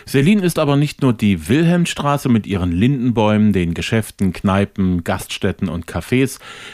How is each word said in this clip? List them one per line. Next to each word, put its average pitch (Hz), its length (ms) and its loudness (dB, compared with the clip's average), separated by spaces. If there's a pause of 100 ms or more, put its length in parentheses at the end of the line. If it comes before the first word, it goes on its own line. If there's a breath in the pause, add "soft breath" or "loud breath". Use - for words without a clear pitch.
Sellin 160 320 4
ist 180 200 0
aber 143 180 2
nicht 147 260 0
nur 127 100 2
die 95 380 0
Wilhelmstraße 156 800 0
mit 110 160 2
ihren 90 260 -2
Lindenbäumen, 107 800 2
den 87 220 0
Geschäften, 98 580 -2
Kneipen, 95 720 0
Gaststätten - 640 -4
und 87 160 -8
Cafés. 123 540 -2 (360 loud breath)